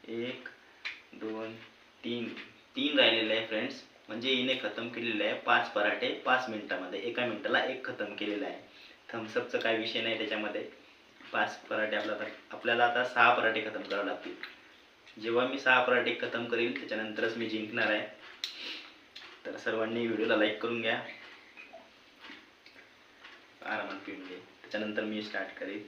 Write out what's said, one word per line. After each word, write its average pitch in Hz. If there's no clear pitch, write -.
एक, 117
दोन, 110
तीन, 117
तीन 139
राहिलेले 113
आहे 113
फ्रेंड्स. 117
म्हणजे 117
हिने 127
खतम 113
केलेले 117
आहे 113
पाच 120
पराठे 107
पाच 127
मिनिटामध्ये, 98
एका 120
मिनिटाला 113
एक 131
खतम 104
केलेला 104
आहे. 90
थम्सअपचा 117
काही 113
विषय 113
नाही 113
त्याच्यामध्ये. 107
पाच 107
पराठे 107
आपल्याला, 107
आपल्याला 120
आता 120
सहा 120
पराठे 110
खतम 107
करावे 98
लागतील. -
जेव्हा 120
मी 139
सहा 127
पराठे 120
खतम 120
करील, 117
त्याच्यानंतरच 110
मी 113
जिंकणार 107
आहे. 107
तर 110
सर्वांनी 113
व्हिडिओला 110
लाईक 107
करून 117
घ्या, 113
आरामात 101
पिऊन 98
घे, 92
त्याच्यानंतर 107
मी 107
स्टार्ट 98
करेल. 101